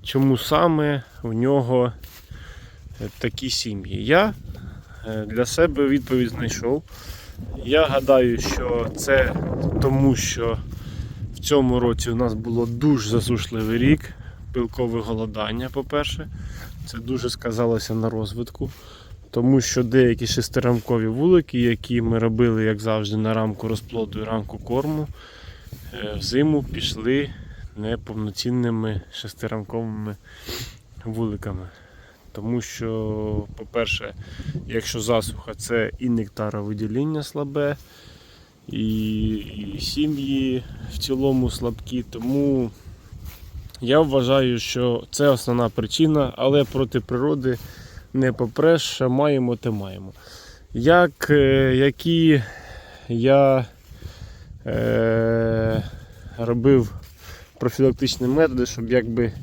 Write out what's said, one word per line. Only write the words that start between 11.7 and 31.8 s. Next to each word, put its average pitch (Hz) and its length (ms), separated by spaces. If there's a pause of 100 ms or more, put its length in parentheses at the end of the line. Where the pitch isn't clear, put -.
році 120 300
у 113 40
нас 117 200
було 117 320
дуже 120 440
засушливий 113 680
рік, 139 320 (420)
пилкове 117 480
голодання, 110 720
по-перше. 147 560 (580)
Це 117 120
дуже 120 320
сказалося 117 640
на 110 160
розвитку, 110 600 (600)
тому 127 300
що 123 220
деякі 120 440
шестирамкові 120 800
вулики, 143 540
які 120 420
ми 113 160
робили, 113 460
як 107 160
завжди, 107 360
на 110 180
рамку 110 340
розплоду 107 520
і 110 40
рамку 110 340
корму, 147 500 (840)
е, 104 260
в - 40
зиму 147 400
пішли 131 680 (460)
неповноцінними 110 1200 (120)
шестирамковими 107 1040 (880)
вуликами. 104 640 (640)